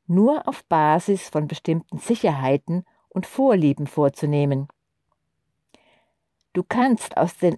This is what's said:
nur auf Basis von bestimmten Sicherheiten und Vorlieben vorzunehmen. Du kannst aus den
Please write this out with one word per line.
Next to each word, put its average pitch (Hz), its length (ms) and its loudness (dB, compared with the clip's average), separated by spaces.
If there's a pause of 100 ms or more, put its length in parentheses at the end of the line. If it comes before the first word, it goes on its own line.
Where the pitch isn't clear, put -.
nur 214 420 2
auf - 160 -10
Basis 165 640 2
von 151 180 -2
bestimmten 160 520 -6
Sicherheiten 151 880 -2 (240)
und - 180 -6
Vorlieben 170 600 2
vorzunehmen. 143 840 0 (1900)
Du 180 80 -2
kannst 247 540 0
aus 165 220 -2
den 175 200 0